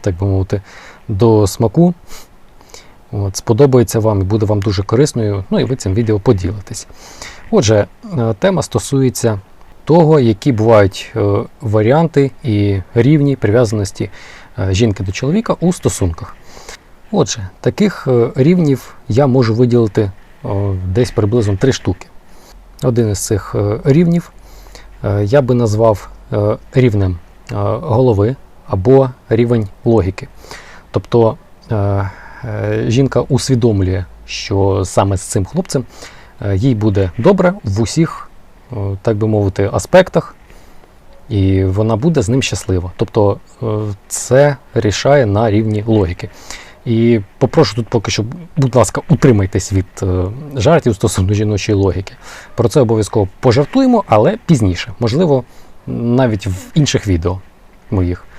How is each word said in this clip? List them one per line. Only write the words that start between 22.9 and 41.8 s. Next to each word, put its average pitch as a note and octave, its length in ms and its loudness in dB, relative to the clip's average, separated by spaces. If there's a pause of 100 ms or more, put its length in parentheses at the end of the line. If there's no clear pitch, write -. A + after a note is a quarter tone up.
із G2 80 -4
цих, - 360 -4
е, G#2 280 -2
рівнів, E3+ 480 2 (720)
е, G#2 200 0
я C3 180 4
би B2 140 0
назвав, A2 540 0 (240)
е, G#2+ 240 0 (160)
рівнем, G2+ 440 2 (340)
е, A#2 40 -8 (260)
голови B2 540 2 (320)
або C3 420 4 (200)
рівень A#2 380 0 (180)
логіки. G2+ 420 0 (640)
Тобто, A2+ 460 0 (340)
е, A2+ 40 -2 (720)
е, G#2+ 420 -4
жінка B2 340 0
усвідомлює, G#2 840 0 (200)
що G2 600 -2
саме G2 320 0
з - 40 -6
цим G2 240 -4
хлопцем, D3+ 400 -4 (560)
е, G2+ 140 -2
їй A#2+ 200 2
буде G2+ 420 0
добре F#3 360 2 (100)
в G2+ 180 -2
усіх, - 480 -2 (420)
е, A#2 40 -12 (260)
так A2+ 160 0
би A2 100 -2
мовити, G2+ 460 0
аспектах, - 600 0 (920)
і F#2+ 340 0
вона G#2+ 320 0